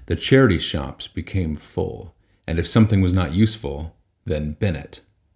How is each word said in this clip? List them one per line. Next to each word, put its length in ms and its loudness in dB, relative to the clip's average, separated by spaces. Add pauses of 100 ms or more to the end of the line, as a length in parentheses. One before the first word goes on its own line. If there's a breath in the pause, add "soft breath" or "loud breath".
The 80 0
charity 460 4
shops 480 -6
became 480 -4
full, 580 -8 (320)
and 140 -2
if 80 -2
something 320 4
was 120 4
not 220 0
useful, 600 -2 (280)
then 280 -4
Bennett. 480 -6 (340)